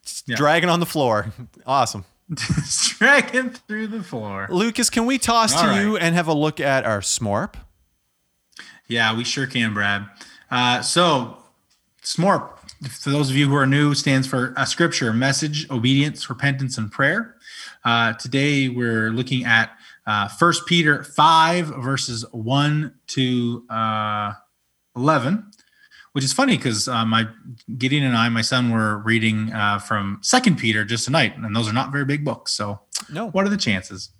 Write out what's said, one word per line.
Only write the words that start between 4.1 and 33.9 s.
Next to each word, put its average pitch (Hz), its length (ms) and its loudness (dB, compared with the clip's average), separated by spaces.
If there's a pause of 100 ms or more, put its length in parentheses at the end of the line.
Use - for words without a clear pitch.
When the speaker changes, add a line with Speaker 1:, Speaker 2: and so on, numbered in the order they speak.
Speaker 1:
Lucas, 220 400 0
can 233 160 0
we 254 140 0
toss 233 360 2
Speaker 2:
All 233 120 4
Speaker 1:
to 202 120 2
you 208 140 2
Speaker 2:
right. 190 80 -2
Speaker 1:
and 170 140 2
have 170 120 2
a 160 60 2
look 151 260 0
at 135 260 2
our 107 160 0
smorp? 107 520 -2 (1300)
Speaker 2:
Yeah, 113 280 0
we 117 80 -2
sure 135 240 -2
can, 117 260 0
Brad. 101 340 -2 (420)
Uh, 123 320 2
so, 143 560 2 (680)
smorp, 175 540 0 (320)
for - 200 -6
those 139 200 2
of 131 60 -2
you 143 140 4
who 139 60 4
are 143 120 4
new, 147 260 4
stands 135 340 0
for, 127 300 -2
uh, 135 80 0
Scripture, 139 480 0
Message, 139 560 0
Obedience, 135 600 0
Repentance, 135 480 -4
and 107 140 -4
Prayer. 180 440 -2 (480)
Uh, 117 300 2
today 139 560 0
we're 113 420 0
looking 127 340 -2
at, 113 260 4 (340)
uh, 104 240 0
First 170 360 2
Peter 151 380 2
five, 160 640 4
verses 127 640 -4
one 143 640 -2 (140)
to, 120 640 -2
uh, 107 640 -2 (640)
eleven, 147 560 0 (600)
which 139 100 0
is 135 100 -2
funny 254 240 2
'cause, 110 300 -2
uh, 117 180 0
my, 113 220 2 (500)
Gideon 131 280 0
and 127 120 2
I, 117 120 2
my 117 120 0
son, 123 300 0
were 110 280 0
reading, 110 540 0
uh, 104 260 0
from 101 420 -4
Second 247 360 4
Peter 107 280 0
just 110 200 -4
tonight, 131 320 0
and 110 180 -6
those 117 120 0
are 107 60 -2
not 131 180 -2
very 143 140 -2
big 147 200 -2
books, - 280 -4
so 101 260 -6 (300)
Speaker 1:
No. 196 220 -8
Speaker 2:
what 190 140 0
are 196 40 0
the 202 80 0
chances? - 520 -4 (100)